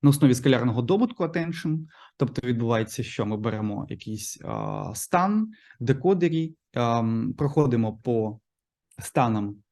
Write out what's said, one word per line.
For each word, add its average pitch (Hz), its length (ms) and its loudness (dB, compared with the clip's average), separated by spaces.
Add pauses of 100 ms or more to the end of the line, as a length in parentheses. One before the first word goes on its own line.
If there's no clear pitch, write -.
на 143 80 8
основі 139 240 6
скалярного 123 480 2
добутку 190 420 0
attention, 165 540 -4 (380)
тобто - 300 -2
відбувається, 117 560 0
що 110 240 -4
ми 107 100 -4
беремо 107 520 -4
якийсь, - 560 -12
е, 53 500 -6
стан 208 540 0 (320)
в 123 40 -6
декодері, 160 680 2 (180)
ем, 117 640 0
проходимо 123 580 2
по 110 440 -2 (580)
станам 107 580 0 (160)